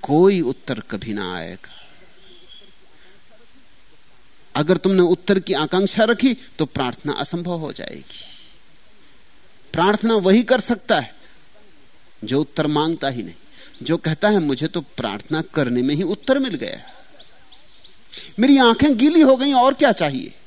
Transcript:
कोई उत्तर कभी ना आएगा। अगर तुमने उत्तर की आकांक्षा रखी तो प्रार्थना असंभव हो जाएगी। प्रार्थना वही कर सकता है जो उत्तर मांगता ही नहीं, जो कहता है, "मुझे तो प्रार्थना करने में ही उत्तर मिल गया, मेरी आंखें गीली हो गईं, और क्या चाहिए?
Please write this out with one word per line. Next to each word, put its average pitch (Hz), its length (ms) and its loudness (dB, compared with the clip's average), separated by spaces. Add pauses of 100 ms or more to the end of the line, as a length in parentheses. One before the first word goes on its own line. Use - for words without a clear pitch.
कोई 180 400 4
उत्तर 127 380 -6
कभी 104 340 -10
ना 92 220 -8
आएगा। 85 400 -14 (2750)
अगर 156 220 2
तुमने 190 240 2
उत्तर 180 380 2
की 165 140 -6
आकांक्षा 185 500 0
रखी 233 300 2
तो - 320 -6
प्रार्थना 135 480 -6
असंभव 170 440 -6
हो 160 160 -8
जाएगी। - 520 -14 (1500)
प्रार्थना 202 400 0
वही 202 300 4
कर 254 160 2
सकता 214 400 -2
है 117 160 -12 (1080)
जो 123 180 -2
उत्तर 151 260 -4
मांगता 151 420 -2
ही 120 140 -8
नहीं, 85 120 -14 (480)
जो 156 140 -2
कहता 160 320 -2
है, 208 100 4
"मुझे 147 280 -2
तो 170 140 -6
प्रार्थना 120 600 -6
करने 123 400 -2
में 135 140 0
ही 165 80 -2
उत्तर 214 360 -2
मिल 254 160 -4
गया, - 380 -10 (1500)
मेरी 269 180 6
आंखें 254 400 4
गीली 311 240 6
हो 269 140 8
गईं, 277 180 0
और 262 200 4
क्या 269 180 2
चाहिए? 143 440 -4 (120)